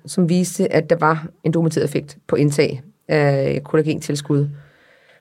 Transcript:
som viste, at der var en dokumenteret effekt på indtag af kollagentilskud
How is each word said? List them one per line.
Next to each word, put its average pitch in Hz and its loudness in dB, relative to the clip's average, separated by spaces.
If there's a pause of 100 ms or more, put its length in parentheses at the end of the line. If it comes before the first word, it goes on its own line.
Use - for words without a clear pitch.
som 175 0
viste, 180 0
at 160 0
der 170 4
var 156 0 (160)
en 160 0
dokumenteret 160 0
effekt - -6 (100)
på - 0
indtag 143 2 (260)
af 143 2
kollagentilskud 151 0 (720)